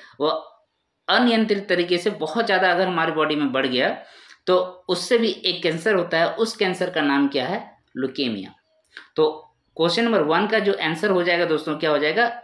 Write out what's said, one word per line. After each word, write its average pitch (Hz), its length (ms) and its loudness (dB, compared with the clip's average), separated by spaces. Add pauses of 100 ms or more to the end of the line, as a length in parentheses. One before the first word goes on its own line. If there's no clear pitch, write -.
(200)
वो 147 100 0 (800)
अनियंत्रित 214 640 2
तरीके 175 280 2
से 175 120 0
बहुत 190 360 -4
ज़्यादा 185 260 2
अगर 180 160 2
हमारी 165 240 0
बॉडी 151 240 0
में 143 160 0
बढ़ 135 140 0
गया 127 380 0 (440)
तो 185 100 4 (320)
उससे 185 280 0
भी 226 120 2
एक 175 340 -6
कैंसर 170 320 0
होता 170 220 0
है, 165 160 2
उस 226 220 -2
कैंसर 185 340 -2
का 165 120 -4
नाम 143 260 2
क्या 135 200 -2
है? - 340 -8 (160)
ल्यूकेमिया। 123 560 -4 (640)
तो - 380 0 (240)
क्वेश्चन 170 280 0
नंबर 220 160 2
वन 160 260 2
का 214 120 2
जो 196 140 2
आंसर 165 360 -2
हो 180 140 2
जाएगा 175 220 2
दोस्तों, 156 320 -2
क्या 160 120 -2
हो 151 80 2
जाएगा? 156 460 0